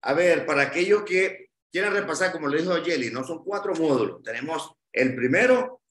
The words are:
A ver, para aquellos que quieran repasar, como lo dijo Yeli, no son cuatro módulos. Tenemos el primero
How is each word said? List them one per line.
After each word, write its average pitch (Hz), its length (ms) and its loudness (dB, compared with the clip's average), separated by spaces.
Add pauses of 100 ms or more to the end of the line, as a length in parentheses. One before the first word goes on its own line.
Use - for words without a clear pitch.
A 135 120 0
ver, 170 320 4
para 143 160 2
aquellos 180 400 2
que 185 480 -2 (200)
quieran 196 220 -2
repasar, 185 400 -2
como 151 160 -4
lo 143 80 0
dijo 175 220 0
Yeli, 156 320 -2
no 123 120 -6
son 160 220 -10
cuatro 196 300 -4
módulos. 139 480 0
Tenemos 143 500 -8 (200)
el 127 220 0
primero 196 760 2